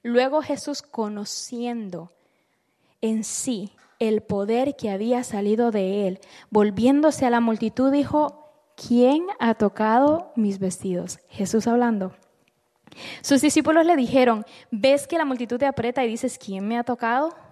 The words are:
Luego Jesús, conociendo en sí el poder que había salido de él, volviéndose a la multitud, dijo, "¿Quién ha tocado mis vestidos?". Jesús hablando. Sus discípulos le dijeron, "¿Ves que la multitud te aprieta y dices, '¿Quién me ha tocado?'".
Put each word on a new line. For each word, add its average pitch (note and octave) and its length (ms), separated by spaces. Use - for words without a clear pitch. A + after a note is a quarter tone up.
Luego B3+ 400
Jesús, C#4+ 400
conociendo G#3 1300
en A3 240
sí G#3 480
el A3 240
poder A3+ 540
que G#3+ 140
había A#3 340
salido G#3+ 460
de G3+ 360
él, F#3 140
volviéndose B3 760
a B3 60
la A#3+ 100
multitud, A3+ 500
dijo, C#4+ 540
"¿Quién B3+ 500
ha A#3 140
tocado A3+ 840
mis G3+ 220
vestidos?". F#3 600
Jesús G#3+ 380
hablando. A#3 480
Sus C4+ 180
discípulos D#4 440
le E4+ 120
dijeron, A#3+ 480
"¿Ves C4+ 360
que E4+ 120
la D#4+ 60
multitud B3 340
te C#4 80
aprieta B3+ 380
y A#3+ 40
dices, A#3 300
'¿Quién G3 300
me A#3 100
ha A#3+ 60
tocado?'". B3 500